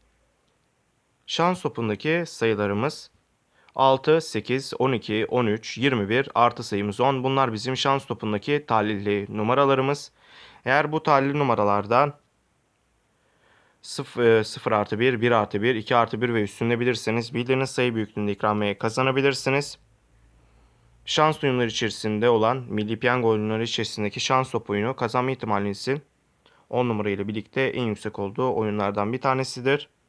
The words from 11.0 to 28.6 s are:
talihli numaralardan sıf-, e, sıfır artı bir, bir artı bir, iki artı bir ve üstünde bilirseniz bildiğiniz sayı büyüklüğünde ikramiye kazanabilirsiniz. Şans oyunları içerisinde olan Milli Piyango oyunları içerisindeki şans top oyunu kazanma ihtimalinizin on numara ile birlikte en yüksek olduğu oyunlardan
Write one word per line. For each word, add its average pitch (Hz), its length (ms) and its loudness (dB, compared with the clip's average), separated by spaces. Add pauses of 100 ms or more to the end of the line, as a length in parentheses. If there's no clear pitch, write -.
talihli 139 360 4
numaralardan 113 720 2 (1700)
sıf-, 117 580 2
e, 110 40 2
sıfır - 280 -4
artı 107 280 0
bir, 120 220 2
bir 120 100 2
artı 104 300 2
bir, 117 140 2
iki 110 200 -2
artı 113 260 2
bir 120 120 0
ve 113 80 2
üstünde 117 380 -2
bilirseniz 117 540 -2
bildiğiniz 131 360 0
sayı 123 260 -2
büyüklüğünde 104 360 -4
ikramiye 104 460 0
kazanabilirsiniz. 131 1040 0 (1300)
Şans 156 380 2
oyunları 123 240 2
içerisinde 110 600 0
olan 117 280 4
Milli 110 420 -4
Piyango 123 300 2
oyunları 110 340 0
içerisindeki 110 560 -4
şans 131 320 0
top - 180 -4
oyunu 107 260 -2
kazanma 127 360 -2
ihtimalinizin 110 680 -4 (680)
on 123 200 0
numara 104 200 -2
ile 101 180 -4
birlikte 107 340 -6
en 127 220 -2
yüksek 107 360 -6
olduğu 107 360 -2
oyunlardan 104 580 -2